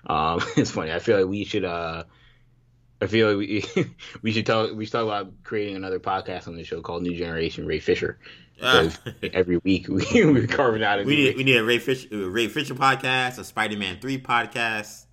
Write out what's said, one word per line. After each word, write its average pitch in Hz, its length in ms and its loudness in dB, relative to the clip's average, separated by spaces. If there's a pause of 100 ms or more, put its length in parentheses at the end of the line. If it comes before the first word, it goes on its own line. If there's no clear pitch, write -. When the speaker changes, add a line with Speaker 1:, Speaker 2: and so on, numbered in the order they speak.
Speaker 1:
um, 78 420 0
<laughs> - 80 -2
it's 135 140 2
funny. 80 200 -4
I 85 80 -2
feel 107 200 4
like 92 100 4
we 101 160 -4
should, 98 200 -2
uh, 85 380 -6 (960)
I 98 60 -2
feel 110 260 4
like 101 40 0
we, 101 280 -2 (400)
<laughs> - 160 -18
we 113 100 -2
should 107 140 0
talk, 113 280 2
we 110 120 -8
should 107 80 -12
talk 117 120 0
about 101 380 -6
creating 104 320 -4
another 92 240 -6
podcast 95 480 -6
on 87 80 -12
the 82 80 -12
show 85 180 -8
called 85 220 -6
New 87 120 -2
Generation 82 500 -4
Ray 78 140 -2
Fisher. - 400 0 (440)
Speaker 2:
Ah. 123 240 6 (160)
Speaker 1:
Because - 300 -8
every 90 240 2
week 92 300 0
<laughs> - 20 -8
we, 113 140 0 (220)
we're 131 200 6
carving 113 380 2
out 101 160 2
a 101 40 -2
Speaker 2:
We 139 120 2
Speaker 1:
new 147 140 4
Speaker 2:
need, 117 80 -2
we 131 60 -2
need 131 140 6
a 113 60 4
Ray 117 160 2
Fish-, 131 320 -2
uh, 101 180 -4
Ray 110 180 0
Fisher 143 280 -4
podcast, 131 640 0
a 95 40 -10
Spider-Man 104 560 -4
Three 135 220 -6
podcast. 113 920 -2